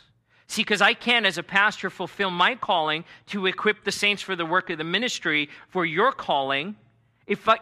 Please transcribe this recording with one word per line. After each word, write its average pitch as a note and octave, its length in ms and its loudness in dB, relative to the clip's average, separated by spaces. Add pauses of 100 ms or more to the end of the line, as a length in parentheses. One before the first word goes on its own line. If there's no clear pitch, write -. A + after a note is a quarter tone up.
(480)
See, A3 140 -2
'cause G#3 180 2
I G#3 140 6
can't, A#3 320 2
as F3 120 0
a E3+ 40 -4
pastor, G3 480 0
fulfill F#3+ 400 -4
my F3+ 240 2
calling D#3+ 500 0 (220)
to G3 200 -4
equip G#3 380 0
the G3 80 -4
saints G3+ 300 0
for F#3+ 140 -6
the E3 100 -4
work F3+ 240 0
of E3 80 -6
the D#3 60 -6
ministry E3 640 -2 (180)
for F#3 160 -2
your F#3 280 0
calling C#3+ 640 -2 (500)
if G3+ 220 -2
I, A3+ 140 4